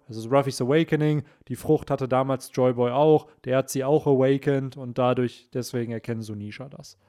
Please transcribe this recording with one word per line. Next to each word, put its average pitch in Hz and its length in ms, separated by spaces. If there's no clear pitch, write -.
es 110 80
ist 113 160
Ruffys 139 280
Awakening, 151 640
die 127 80
Frucht - 380
hatte 131 160
damals 131 440
Joy 127 200
Boy 120 180
auch, 151 380
der 131 140
hat 135 120
sie 131 140
auch 147 240
awakened 135 680
und 127 220
dadurch, 123 560
deswegen 120 380
erkennen 113 300
Sunisha 104 460
das. - 300